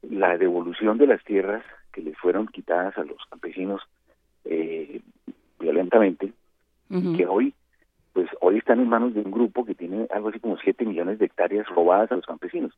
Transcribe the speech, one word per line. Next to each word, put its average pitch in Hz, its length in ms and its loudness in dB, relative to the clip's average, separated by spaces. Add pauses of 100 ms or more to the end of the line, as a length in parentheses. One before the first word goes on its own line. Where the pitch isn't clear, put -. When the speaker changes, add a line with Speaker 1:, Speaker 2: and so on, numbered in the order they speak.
Speaker 1:
la 95 360 0
devolución 87 600 0
de 139 80 8
las 123 180 2
tierras 101 400 -2 (300)
que 95 80 -12
les 78 160 -10
fueron 92 300 0
quitadas 90 500 -4
a 92 60 -4
los - 260 -12
campesinos, 92 540 -8 (640)
eh, 80 540 -6 (600)
violentamente, 90 760 0 (560)
Speaker 2:
Ujú. 180 240 -2
Speaker 1:
y 160 40 -2
que - 100 2
hoy, 226 260 2 (600)
pues, 87 160 0 (120)
hoy 92 160 6
están 117 220 4
en 123 100 4
manos 117 240 2
de 107 80 0
un 98 100 -6
grupo 117 320 0
que 107 120 -4
tiene 95 340 -6
algo 107 200 -4
así 110 100 -10
como 104 180 -4
siete - 280 0
millones 95 340 -2
de 101 80 4
hectáreas 98 420 0
robadas 90 420 4
a 127 40 0
los 90 100 -4
campesinos. - 520 -8